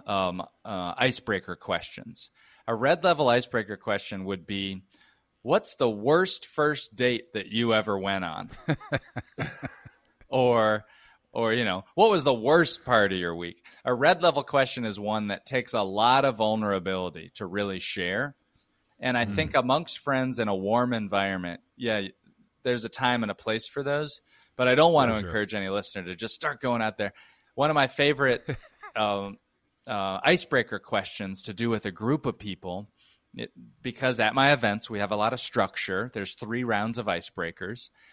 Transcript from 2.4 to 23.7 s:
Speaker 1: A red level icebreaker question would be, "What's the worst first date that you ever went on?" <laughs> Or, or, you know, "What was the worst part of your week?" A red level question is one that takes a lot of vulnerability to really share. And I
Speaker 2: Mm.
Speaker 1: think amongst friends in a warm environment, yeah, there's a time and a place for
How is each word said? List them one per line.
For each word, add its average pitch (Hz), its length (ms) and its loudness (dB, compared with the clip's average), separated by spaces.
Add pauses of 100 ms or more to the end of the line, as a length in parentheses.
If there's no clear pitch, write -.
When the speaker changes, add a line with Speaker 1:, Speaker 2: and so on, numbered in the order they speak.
Speaker 1:
A 117 80 -2
red 151 300 2
level 156 260 4
icebreaker 113 480 0
question 101 480 -4
would 95 200 -6
be, 98 360 -6 (580)
"What's 170 360 -2
the 127 120 2
worst 143 580 2
first 147 480 -2
date 123 380 0
that 101 140 -6
you 113 280 2
ever 101 240 2
went 95 260 -2
on?" 85 260 -8 (160)
<laughs> 147 120 0 (1500)
Or, 113 540 4 (480)
or, 117 220 0
you 120 100 0
know, 95 300 -4
"What 214 160 6
was 180 120 4
the 135 120 4
worst 147 500 4
part 107 280 6
of 92 60 0
your 85 160 -2
week?" 87 300 -10 (220)
A 123 80 2
red 160 260 4
level 151 220 4
question 131 420 0
is 104 160 -4
one 104 280 -2
that 98 180 -6
takes 127 260 -4
a 117 80 0
lot 113 460 4
of 123 100 2
vulnerability 95 1000 0
to 104 100 -10
really 98 320 -4
share. 101 560 -4 (680)
And 127 160 -2
I 120 80 2
Speaker 2:
Mm. 104 100 -6
Speaker 1:
think 156 200 -2
amongst 135 460 0
friends 131 380 -2
in 110 100 0
a 101 60 0
warm 113 380 0
environment, 98 720 -2 (160)
yeah, 110 300 -2 (540)
there's 123 220 -2
a 113 60 -6
time 123 320 0
and 104 80 -4
a 98 40 -4
place 113 320 -4
for - 160 -8